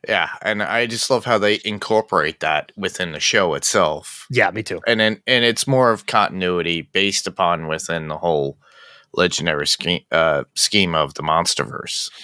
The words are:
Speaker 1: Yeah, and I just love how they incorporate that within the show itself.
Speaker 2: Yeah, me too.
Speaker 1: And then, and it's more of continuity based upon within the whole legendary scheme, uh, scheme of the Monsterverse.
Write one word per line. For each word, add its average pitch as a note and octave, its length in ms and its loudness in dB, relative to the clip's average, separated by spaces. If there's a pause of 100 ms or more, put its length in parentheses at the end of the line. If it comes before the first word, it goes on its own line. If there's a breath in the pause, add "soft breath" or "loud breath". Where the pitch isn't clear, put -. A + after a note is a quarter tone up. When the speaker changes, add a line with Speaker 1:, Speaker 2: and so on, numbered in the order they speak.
Speaker 1:
Yeah, F#2 220 0 (100)
and G#2 220 -2
I A#2 240 0
just A#2 240 -4
love B2 160 0
how A#2+ 100 4
they G#2 280 2
incorporate G2+ 760 0
that D#2 380 -2
within F#2 340 -4
the D2+ 80 -10
show F#2+ 320 2
itself. D#2 760 0
Speaker 2:
Yeah, A2 220 2
me G#2+ 100 -8
too. F#2 240 -8
Speaker 1:
And A2+ 140 2
then, A2 260 2
and B2 180 2
it's A#2 220 2
more C3 240 4
of G#2+ 160 -2
continuity F2+ 720 0
based F#2+ 460 0
upon F2 420 0
within D#2+ 400 -4
the D2+ 80 -6
whole D2+ 400 0 (560 loud breath)
legendary D#2+ 540 0
scheme, - 340 -2 (120)
uh, D#2+ 320 2 (100)
scheme F#2 400 0
of D2+ 200 0
the D2 80 -10
Monsterverse. - 880 -2 (140)